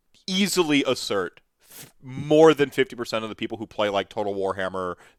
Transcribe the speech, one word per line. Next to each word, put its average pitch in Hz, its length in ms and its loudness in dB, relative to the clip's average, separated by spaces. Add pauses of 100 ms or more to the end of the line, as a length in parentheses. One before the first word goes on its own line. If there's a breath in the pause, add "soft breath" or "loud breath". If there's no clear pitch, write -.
(260)
easily 180 600 0
assert 98 540 -4 (200)
f-, - 300 -20 (120)
more 151 520 6
than 139 160 0
fifty 127 240 -2
percent 117 280 -6
of 110 80 -8
the 101 60 -12
people 113 220 -8
who 107 80 -10
play, 104 220 -4
like, 98 200 -2
Total 101 260 -6
Warhammer, 95 640 -6 (220 soft breath)